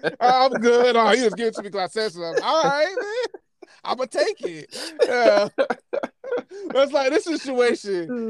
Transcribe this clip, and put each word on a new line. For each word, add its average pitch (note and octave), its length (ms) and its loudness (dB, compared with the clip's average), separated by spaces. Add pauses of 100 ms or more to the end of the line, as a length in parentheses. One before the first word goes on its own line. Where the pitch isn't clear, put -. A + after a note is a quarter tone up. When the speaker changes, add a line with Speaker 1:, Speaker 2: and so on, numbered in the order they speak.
Speaker 1:
<laughs> D#3 160 -4
Speaker 2:
"Oh, B3+ 280 4
I'm A#3+ 120 -2
good. A#3+ 360 4
Oh, A3 160 4
you B3 140 4
just G3 120 0
give A#3 120 -2
it A3+ 60 -4
to A3 80 -8
me G3+ 60 -12
'cause F#3+ 120 -6
I F3+ 60 -2
said A3 260 -4
something. E3+ 280 -6
All D4 240 2
right, D4+ 340 0
man. A4+ 420 -8 (420)
I'ma B3+ 220 -4
take D#4 360 -2
it." D#3+ 280 -10 (340)
Yeah. G#3+ 500 4
Speaker 1:
<laughs> - 1200 -6
Speaker 2:
That's C4+ 180 2
like C4+ 200 2
this - 140 2
situation. A#3+ 880 -2 (160)